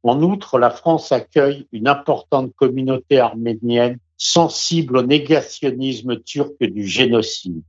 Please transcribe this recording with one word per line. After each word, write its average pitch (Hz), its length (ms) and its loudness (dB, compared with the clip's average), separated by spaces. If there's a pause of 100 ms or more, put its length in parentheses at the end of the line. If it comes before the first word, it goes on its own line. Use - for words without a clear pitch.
En 123 180 2
outre, 180 380 0
la 120 100 6
France 160 440 0
accueille 143 580 0
une 113 160 -4
importante 139 680 -2
communauté 131 640 0
arménienne 120 800 0 (180)
sensible 160 800 0
au 123 60 2
négationnisme 131 1200 -2
turc 143 380 -6
du 101 240 -4
génocide. 104 840 -2